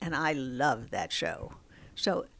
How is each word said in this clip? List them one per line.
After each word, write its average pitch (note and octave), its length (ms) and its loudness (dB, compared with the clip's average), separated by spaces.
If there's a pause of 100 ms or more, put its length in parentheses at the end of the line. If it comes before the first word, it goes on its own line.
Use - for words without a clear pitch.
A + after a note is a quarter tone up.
and E3 140 -2
I D#3 180 2
loved B2+ 560 2
that F#2+ 220 -4
show. - 420 -4 (400)
So - 320 2 (140)